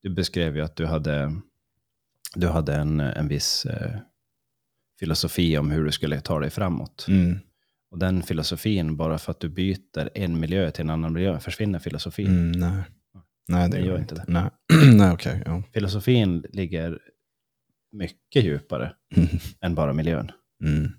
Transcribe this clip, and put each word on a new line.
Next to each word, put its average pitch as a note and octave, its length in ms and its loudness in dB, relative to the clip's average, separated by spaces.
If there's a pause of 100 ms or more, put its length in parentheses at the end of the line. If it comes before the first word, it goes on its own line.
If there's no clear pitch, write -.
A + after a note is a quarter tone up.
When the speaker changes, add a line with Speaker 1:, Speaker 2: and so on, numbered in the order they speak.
Speaker 1:
du G2 80 -6
beskrev E2+ 460 -2
ju D2+ 60 -2
att D#2 140 -6
du D#2+ 100 -4
hade, D2+ 560 -2 (920)
du F2 120 0
hade D#2 280 0
en, D2+ 240 0
en D2 280 -2
viss, - 380 -4
eh, - 320 -6 (1000)
filosofi D#2+ 580 0
om D2 140 0
hur D#2 140 0
du D2+ 60 -2
skulle D2 300 -4
ta D#2+ 180 -2
dig C#2+ 100 -4
framåt. - 580 -6
Speaker 2:
Mm. F#2 320 4 (520)
Speaker 1:
Och F2 80 -12
den F#2 240 0
filosofin, D#2+ 760 -2
bara D#2+ 200 -2
för - 140 -8
att - 80 -8
du E2+ 100 -6
byter F#2 680 -4
en E2+ 240 -2
miljö E2 320 0
till - 100 -8
en D#2 80 -4
annan D#2+ 240 -2
miljö, F2+ 260 -2
försvinner F#2+ 400 -4
filosofin? E2 480 -6
Speaker 2:
Mm, F2 240 2
nej. F2 320 -2 (640)
Nej, F2 220 2
det F2+ 80 -2
Speaker 1:
Den F#2 80 -2
Speaker 2:
gör F#2+ 80 0
Speaker 1:
gör F2+ 60 -2
Speaker 2:
inte. - 160 -8
Speaker 1:
inte E2+ 100 -12
det. F2 80 -4
Speaker 2:
Nej. E2+ 160 0 (180)
<clears throat> D3 300 10
Nej, F#2+ 160 10
okej, - 320 -4
ja. E2+ 180 -4 (100)
Speaker 1:
Filosofin G2+ 800 0
ligger E2+ 460 -6 (920)
mycket G#2 520 -2
djupare C#2+ 520 -4 (200)
Speaker 2:
Mm. E2 120 6 (340)
Speaker 1:
än F2 140 -2
bara D2 180 0
miljön. D#2 380 -2 (320)
Speaker 2:
Mm. D2+ 360 0